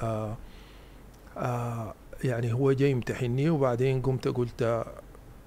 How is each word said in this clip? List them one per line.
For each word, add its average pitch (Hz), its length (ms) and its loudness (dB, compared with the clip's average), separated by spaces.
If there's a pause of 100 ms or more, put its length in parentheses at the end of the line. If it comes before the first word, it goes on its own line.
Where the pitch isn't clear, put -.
آه، 110 360 -2 (1000)
آه، 120 560 -2 (300)
يعني 117 300 2
هو 135 180 4
جاي 139 200 6
يمتحني، 127 580 2
وبعدين 131 520 4
قمت 131 260 0
قلت: 117 580 0 (600)